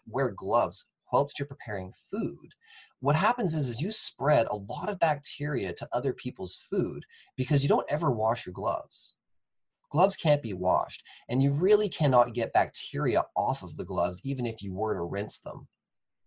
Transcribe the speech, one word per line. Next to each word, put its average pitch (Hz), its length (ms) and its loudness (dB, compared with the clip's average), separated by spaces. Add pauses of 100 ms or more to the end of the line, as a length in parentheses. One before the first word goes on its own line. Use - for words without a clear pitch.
wear 123 240 0
gloves 95 580 0 (240)
whilst 143 240 2
you're 143 100 -4
preparing 101 460 -8 (160)
food, - 460 -6 (460)
what 139 140 2
happens 196 380 2
is, 147 160 0
is 113 120 -4
you 196 100 -2
spread - 580 2
a 107 60 -4
lot 117 340 -6
of 196 80 -4
bacteria 143 760 -2
to - 200 -8
other 127 180 0
people's 95 440 -8
food 95 480 -2 (340)
because 135 240 2
you 143 80 2
don't 220 220 2
ever 156 180 0
wash 110 380 0
your 92 60 -8
gloves. - 600 -6 (760)
Gloves 180 260 4
can't 147 240 4
be 120 100 -6
washed, 90 540 0 (240)
and 127 120 2
you 139 120 4
really 202 340 4
cannot 127 460 4
get 117 180 -2
bacteria 117 720 0 (140)
off 107 260 0
of 90 140 -12
the 95 80 -8
gloves, 90 400 -2
even 131 200 -4
if 113 160 -6
you 98 120 -6
were 104 220 -2
to 87 80 -4
rinse 98 360 -4
them. - 280 -14 (600)